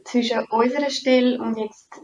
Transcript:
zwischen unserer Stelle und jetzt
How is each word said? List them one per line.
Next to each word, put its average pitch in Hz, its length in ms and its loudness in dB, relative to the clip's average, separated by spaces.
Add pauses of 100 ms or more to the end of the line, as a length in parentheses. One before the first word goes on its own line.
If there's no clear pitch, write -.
zwischen 233 460 -2
unserer 254 380 0
Stelle 254 500 2
und 220 200 -4
jetzt - 320 -10 (140)